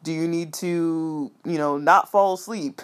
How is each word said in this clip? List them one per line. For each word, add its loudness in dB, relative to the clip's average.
Do -6
you -2
need -4
to, -4
you -4
know, 0
not 4
fall 4
asleep? -8